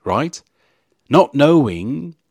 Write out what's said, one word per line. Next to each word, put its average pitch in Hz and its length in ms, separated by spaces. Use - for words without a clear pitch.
right? 127 380
Not 156 260
knowing 143 800